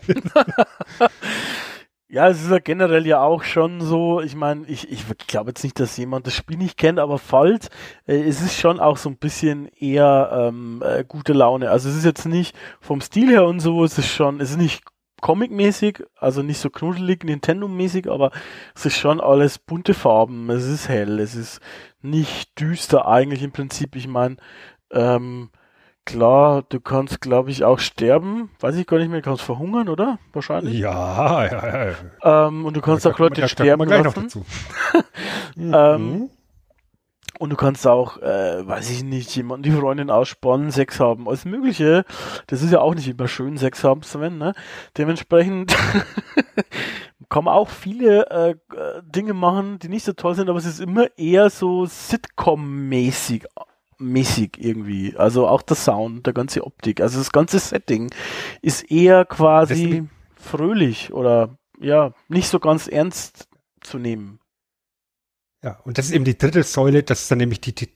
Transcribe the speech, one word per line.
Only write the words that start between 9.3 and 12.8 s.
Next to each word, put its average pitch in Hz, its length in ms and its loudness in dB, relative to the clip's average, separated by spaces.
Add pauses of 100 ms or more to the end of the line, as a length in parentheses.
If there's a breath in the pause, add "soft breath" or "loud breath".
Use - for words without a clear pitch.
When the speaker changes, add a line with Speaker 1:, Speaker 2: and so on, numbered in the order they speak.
Speaker 2:
eher, 139 640 2 (180)
ähm, 120 340 -10
äh, 120 240 -2
gute 151 260 -2
Laune. 131 360 4
Also 127 180 2
es 143 80 -4
ist 160 100 0
jetzt 165 200 0
nicht 165 300 -2 (260 loud breath)